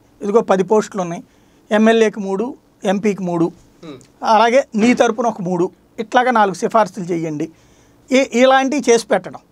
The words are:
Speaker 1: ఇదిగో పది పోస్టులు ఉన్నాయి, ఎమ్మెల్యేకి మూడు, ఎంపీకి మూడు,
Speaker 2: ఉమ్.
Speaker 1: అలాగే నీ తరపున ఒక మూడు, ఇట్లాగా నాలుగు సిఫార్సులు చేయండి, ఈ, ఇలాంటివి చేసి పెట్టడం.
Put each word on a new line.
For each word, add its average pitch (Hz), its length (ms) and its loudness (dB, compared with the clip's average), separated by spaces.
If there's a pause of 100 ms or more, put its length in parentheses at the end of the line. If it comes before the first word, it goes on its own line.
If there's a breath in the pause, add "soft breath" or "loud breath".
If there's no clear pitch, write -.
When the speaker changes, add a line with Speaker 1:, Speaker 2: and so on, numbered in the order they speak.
(220)
Speaker 1:
ఇదిగో 208 180 2
పది 190 220 0
పోస్టులు 208 400 -2
ఉన్నాయి, 170 200 -10 (480 soft breath)
ఎమ్మెల్యేకి 220 500 2
మూడు, 196 240 -4 (400)
ఎంపీకి 202 380 -2
మూడు, 175 220 -2 (400)
Speaker 2:
ఉమ్. 143 140 -18 (240)
Speaker 1:
అలాగే 233 420 2 (100)
నీ 226 200 2
తరపున 240 320 0
ఒక 220 160 -6
మూడు, 180 280 -2 (280)
ఇట్లాగా 247 320 0
నాలుగు 208 240 2
సిఫార్సులు 214 500 -2
చేయండి, 160 420 -6 (640 soft breath)
ఈ, 262 220 2
ఇలాంటివి 262 580 2
చేసి 233 160 2
పెట్టడం. 175 340 -4 (120)